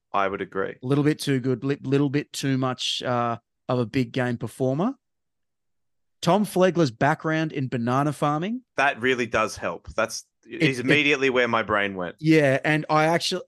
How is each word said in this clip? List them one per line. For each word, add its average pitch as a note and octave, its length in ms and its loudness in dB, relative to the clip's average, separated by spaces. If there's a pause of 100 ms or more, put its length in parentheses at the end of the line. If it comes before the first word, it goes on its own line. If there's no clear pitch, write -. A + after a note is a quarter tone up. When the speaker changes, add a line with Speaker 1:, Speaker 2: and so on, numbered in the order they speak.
(140)
Speaker 1:
I G2 160 2
would G2 120 -4
agree. F#2+ 400 -6
Speaker 2:
A B2+ 60 -10
little C#3+ 160 2
bit D3+ 160 0
too C3+ 220 -2
good, B2+ 240 -2
li-, C#3+ 180 -4
little C#3 260 2
bit C#3+ 220 -4
too C3+ 260 -2
much, - 460 -4
uh, A#2+ 360 -2 (280)
of B2+ 120 0
a A#2+ 60 0
big A#2 280 -2
game B2 240 -2
performer. C3+ 560 -2 (1300)
Tom G3 240 2
Flegler's E3+ 460 2
background D#3 600 0
in C3+ 160 -4
banana C3 460 0
farming. D#3+ 480 -2 (140)
Speaker 1:
That C#3 260 0
really B2 260 2
does A2 300 0
help. F#2 380 -8
That's A2+ 300 -2 (240)
Speaker 2:
It, A#2 120 -10
Speaker 1:
is C3+ 180 2
Speaker 2:
it B2 60 -6
Speaker 1:
immediately C#3+ 440 2
where B2 180 4
my A2+ 160 2
brain G2+ 320 0
went. F2+ 240 -6
Speaker 2:
Yeah, D3+ 440 4
and D#3 260 0
I D#3 160 2
actually, E3+ 420 -2